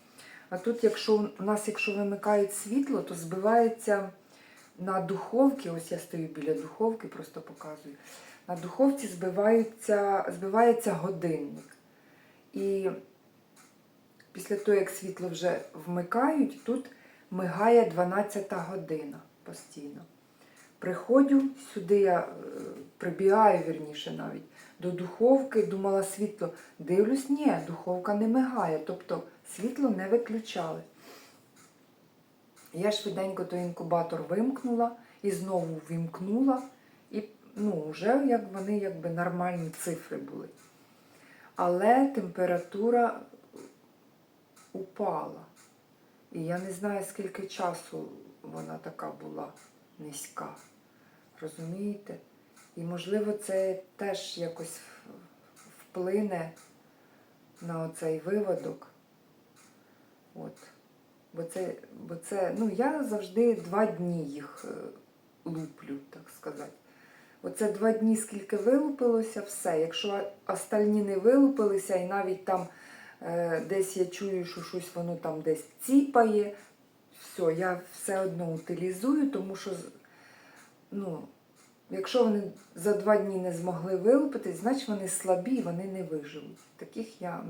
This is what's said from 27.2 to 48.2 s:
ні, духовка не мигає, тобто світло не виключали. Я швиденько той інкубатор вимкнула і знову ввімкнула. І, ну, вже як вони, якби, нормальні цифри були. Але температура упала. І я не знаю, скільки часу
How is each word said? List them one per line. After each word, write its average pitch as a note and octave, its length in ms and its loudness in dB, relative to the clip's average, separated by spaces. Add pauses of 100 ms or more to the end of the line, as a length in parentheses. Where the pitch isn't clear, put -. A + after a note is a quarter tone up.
ні, C#4 280 2 (100)
духовка F3+ 460 -2
не G#3+ 140 2
мигає, A3+ 580 2
тобто - 380 -6 (320)
світло B3 340 0
не F#3+ 180 -2
виключали. G3+ 720 -2 (1900)
Я G3 180 0
швиденько F#3+ 520 -2
той F3+ 160 -4
інкубатор E3+ 640 -2
вимкнула A#3 720 0 (260)
і G3+ 100 0
знову E3+ 580 -2
ввімкнула. G3+ 720 0 (500)
І, G#3+ 120 -4 (320)
ну, F#3 340 -2
вже G#3+ 380 2
як G#3 260 0
вони, G3 240 -2
якби, F3 320 -4
нормальні F3 600 -2
цифри - 480 -8
були. - 300 -12 (1080)
Але G3+ 520 6
температура G3+ 1120 0 (1500)
упала. F3+ 680 -4 (880)
І E3 140 -6
я F3 140 -2
не F#3+ 120 -8
знаю, G3 380 -4
скільки G3 380 -8
часу E3+ 600 -6 (340)